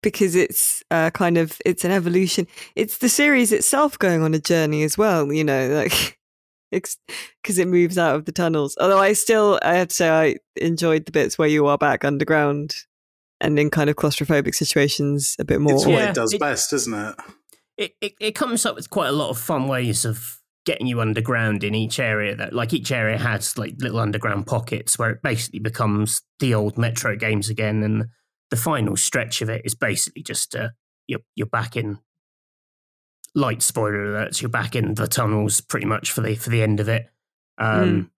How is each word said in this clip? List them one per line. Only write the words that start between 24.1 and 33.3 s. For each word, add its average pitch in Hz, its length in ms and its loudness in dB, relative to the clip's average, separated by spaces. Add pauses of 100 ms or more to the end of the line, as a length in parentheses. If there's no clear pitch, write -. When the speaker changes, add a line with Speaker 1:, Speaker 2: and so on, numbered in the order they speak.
Speaker 3:
pockets - 520 -4
where 113 120 0
it 113 120 -8
basically 117 380 -4
becomes 107 600 -2 (180)
the 127 140 2
old 104 240 0
Metro 117 380 -2
games 107 320 -2
again, 107 340 -2
and 110 240 0 (440)
the 127 60 -2
final 123 400 -2
stretch - 460 -2
of 110 60 -4
it 113 160 -6
is 113 100 -4
basically - 480 -4
just, - 320 -6
uh, 117 140 -6 (400)
you're, - 120 -6 (140)
you're 113 140 -4
back 117 280 -4
in, 107 220 -6 (1400)